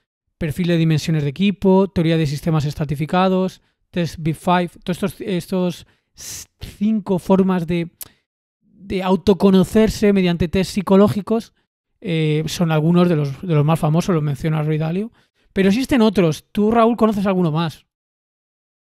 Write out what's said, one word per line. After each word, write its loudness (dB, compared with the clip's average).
perfil -4
de 2
dimensiones 0
de -2
equipo, 2
teoría 0
de 0
sistemas -2
estratificados, -2
test -4
Big -4
Five, 0
todos -6
estos, -6
estos -4
s-, -16
cinco -2
formas 0
de, -4
de -10
autoconocerse 2
mediante 0
test -2
psicológicos, 0
eh, -2
son -2
algunos 4
de 2
los, -4
de -2
los 4
más 0
famosos, 0
los 0
menciona -4
Ray -2
Dalio. -4
Pero 2
existen 0
otros. 2
Tú, 0
Raúl, 4
conoces 0
alguno 0
más. -6